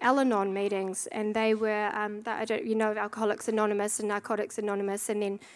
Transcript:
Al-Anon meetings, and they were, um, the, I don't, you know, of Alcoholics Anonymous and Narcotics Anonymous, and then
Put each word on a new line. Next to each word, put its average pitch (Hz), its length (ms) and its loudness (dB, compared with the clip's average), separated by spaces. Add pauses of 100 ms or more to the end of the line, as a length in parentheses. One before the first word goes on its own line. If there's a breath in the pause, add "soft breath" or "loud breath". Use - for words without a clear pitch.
Al-Anon 240 500 4
meetings, 196 540 -2
and 214 280 -2
they 220 200 4
were, 214 400 0
um, 208 280 -4
the, 226 100 -4
I 220 120 -2
don't, 220 220 -2
you 220 80 0
know, 220 160 4
of 208 80 -2
Alcoholics 208 500 -2
Anonymous 208 520 2
and 214 80 -2
Narcotics 208 500 -2
Anonymous, 202 500 -2
and 208 140 -2
then 202 180 -2 (160 loud breath)